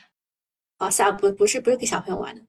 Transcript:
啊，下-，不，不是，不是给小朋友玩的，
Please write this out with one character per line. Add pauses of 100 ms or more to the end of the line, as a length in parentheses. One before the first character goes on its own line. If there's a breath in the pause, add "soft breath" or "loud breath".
(760 loud breath)
啊，
下-，
不，
不
是，
不
是
给
小
朋
友
玩
的，